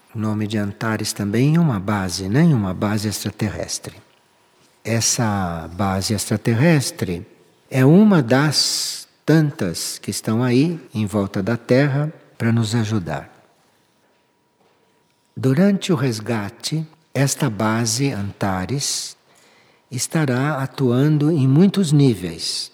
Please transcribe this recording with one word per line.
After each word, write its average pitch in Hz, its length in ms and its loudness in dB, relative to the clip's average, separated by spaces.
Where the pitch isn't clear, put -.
nome 107 320 -4
de 107 100 -4
Antares 107 560 -4
também 113 400 0
em 165 60 4
uma 139 200 2
base, 95 480 -4
né? 120 140 2
Em 170 120 6
uma 98 200 0
base 107 340 -2
extraterrestre. - 880 -6
Essa 101 920 -2
base 98 400 -2
extraterrestre 117 1120 0
é 131 160 2
uma 185 380 8
das - 840 0
tantas 143 760 0
que - 100 -8
estão 113 320 -2
aí 139 380 2
em 110 120 -2
volta 98 380 -2
da 113 140 -2
Terra 139 540 0
para 113 140 0
nos 113 220 0
ajudar. 101 560 -4
Durante 180 560 2
o 165 40 4
resgate, 117 920 -4
esta 139 360 0
base 113 600 -2
Antares 101 1080 -6
estará 135 720 -2
atuando 143 680 2
em 135 160 2
muitos 170 440 4
níveis 95 840 0